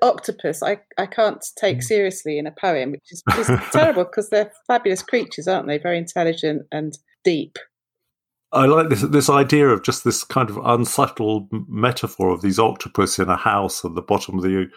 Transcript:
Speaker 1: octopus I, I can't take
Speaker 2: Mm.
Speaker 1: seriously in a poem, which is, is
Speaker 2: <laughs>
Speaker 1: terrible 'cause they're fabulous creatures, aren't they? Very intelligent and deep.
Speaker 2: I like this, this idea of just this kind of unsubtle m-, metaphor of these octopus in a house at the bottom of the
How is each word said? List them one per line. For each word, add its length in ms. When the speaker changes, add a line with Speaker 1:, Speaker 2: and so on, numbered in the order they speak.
Speaker 1:
octopus 640
I, 140
I 80
can't 380
take 220
Speaker 2:
Mm. 60
Speaker 1:
seriously 540
in 100
a 20
poem, 400
which 220
is, 100
is 80
Speaker 2:
<laughs> 260
Speaker 1:
terrible 320
'cause 260
they're 200
fabulous 360
creatures, 440
aren't 220
they? 100
Very 200
intelligent 640
and 260
deep. 360
Speaker 2:
I 160
like 240
this, 120
this 280
idea 380
of 160
just 200
this 200
kind 260
of 80
unsubtle 920
m-, 160
metaphor 640
of 120
these 160
octopus 600
in 120
a 60
house 480
at 100
the 80
bottom 360
of 40
the 340